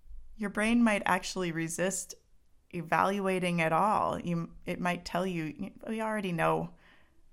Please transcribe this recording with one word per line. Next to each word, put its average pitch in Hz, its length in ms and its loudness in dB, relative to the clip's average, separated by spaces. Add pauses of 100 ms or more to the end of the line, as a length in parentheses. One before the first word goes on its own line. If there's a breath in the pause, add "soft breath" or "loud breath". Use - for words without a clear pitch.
(380)
Your 202 100 -2
brain 220 340 4
might 208 220 6
actually 185 480 0
resist 165 600 -2 (560)
evaluating 180 920 2
at 160 140 4
all. 165 440 2
You, 170 300 -4 (160)
it - 160 -6
might 175 240 -2
tell 180 220 -2
you, 175 440 -6 (160)
"We 220 140 -4
already 214 320 -2
know 160 380 0 (640 soft breath)